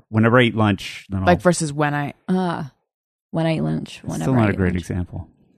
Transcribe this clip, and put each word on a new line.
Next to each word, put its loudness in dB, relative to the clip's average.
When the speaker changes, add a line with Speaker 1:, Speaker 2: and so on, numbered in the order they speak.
Speaker 1:
whenever 4
I 6
eat 0
lunch, 0
then -4
Speaker 2:
Like, 4
Speaker 1:
I'll," -16
Speaker 2:
versus 0
when -2
I -6
Speaker 3:
Uh, -2
"When -2
I 0
eat -2
lunch, -4
Speaker 1:
It's -20
Speaker 3:
whenever -6
Speaker 1:
still 2
not 4
Speaker 3:
I 2
Speaker 1:
a 2
Speaker 3:
eat -4
Speaker 1:
great 0
Speaker 3:
lunch." -2
Speaker 1:
example. -8